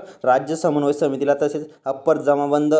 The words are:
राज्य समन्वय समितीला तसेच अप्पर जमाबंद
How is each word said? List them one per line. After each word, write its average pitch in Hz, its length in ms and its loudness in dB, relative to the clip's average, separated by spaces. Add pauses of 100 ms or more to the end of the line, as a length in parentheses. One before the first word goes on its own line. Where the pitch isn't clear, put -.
(240)
राज्य 139 320 2
समन्वय 147 380 0
समितीला 143 480 -2
तसेच 151 280 -4 (160)
अप्पर 139 320 0
जमाबंद 143 640 0